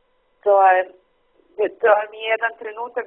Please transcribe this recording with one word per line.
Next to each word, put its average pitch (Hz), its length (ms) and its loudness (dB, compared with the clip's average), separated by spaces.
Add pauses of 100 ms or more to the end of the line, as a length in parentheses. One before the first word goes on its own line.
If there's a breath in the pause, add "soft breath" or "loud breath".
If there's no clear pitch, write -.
(440)
To 196 220 4
je, 185 140 4 (1000)
to 233 80 2 (100)
je 214 120 -6
mi 220 100 -20 (120)
jedan 226 260 -4
trenutak 226 480 -12